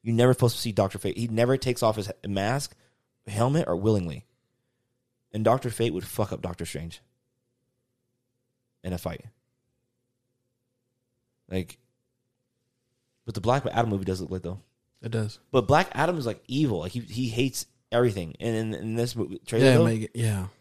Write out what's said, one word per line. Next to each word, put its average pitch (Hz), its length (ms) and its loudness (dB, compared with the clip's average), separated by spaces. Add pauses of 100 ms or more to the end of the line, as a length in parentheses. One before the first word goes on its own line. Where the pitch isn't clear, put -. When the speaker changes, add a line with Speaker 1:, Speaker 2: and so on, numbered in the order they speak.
Speaker 1:
You 113 120 -2
never 123 200 6
supposed 120 220 4
to - 60 -8
see 117 100 -4
Doctor 98 260 2
Fate. 98 200 -4
He 117 100 -4
never 120 300 2
takes 127 260 -2
off 110 140 4
his 95 120 -6 (180)
mask, 104 480 0 (520)
helmet, 127 400 2
or 87 80 0
willingly. 92 500 0 (1080)
And 107 100 -4
Doctor 120 260 2
Fate 113 240 -2
would 92 120 -6
fuck - 280 -4
up - 80 -8
Doctor 87 240 -8
Strange 82 360 -10 (1800)
in 90 100 -4
a 90 40 -4
fight. - 280 -10 (2250)
Like, 92 280 -6 (1500)
but 113 100 -10
the 104 60 -4
Black 123 240 2
Adam 117 240 2
movie 98 160 0
does 92 160 -2
look 85 100 -8
lit, 92 120 -6
though. 92 160 -8 (420)
Speaker 2:
It 117 100 -8
does. 110 280 -4 (120)
Speaker 1:
But 120 160 4
Black 160 260 4
Adam 170 240 0
is, 135 80 -4
like, 110 220 -6
evil. 127 320 2
Like, 90 120 -6
he, 123 100 -6
he 117 280 -4
hates 127 360 -2 (260)
everything. 101 480 0
And 113 160 -2
in, 110 180 -4
in 104 220 -6
this 120 200 -2
movie, 104 300 -6
trailer, 117 200 2
Speaker 2:
Yeah, 127 120 8
Speaker 1:
though, 117 80 8
Speaker 2:
make 113 180 2
it, - 120 -8
yeah. 104 320 0 (140)